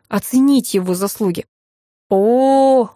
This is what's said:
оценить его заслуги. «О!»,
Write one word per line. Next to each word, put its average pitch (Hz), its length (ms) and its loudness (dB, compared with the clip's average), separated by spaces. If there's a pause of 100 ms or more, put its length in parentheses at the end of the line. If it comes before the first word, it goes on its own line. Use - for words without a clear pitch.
оценить 262 640 0
его 185 200 -2
заслуги. 190 520 -4 (640)
«О!», 262 840 2